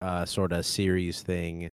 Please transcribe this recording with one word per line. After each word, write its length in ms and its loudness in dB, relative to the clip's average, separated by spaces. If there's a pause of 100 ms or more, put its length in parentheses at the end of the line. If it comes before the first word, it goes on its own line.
uh, 240 0
sorta 380 0
series 580 2
thing. 520 -4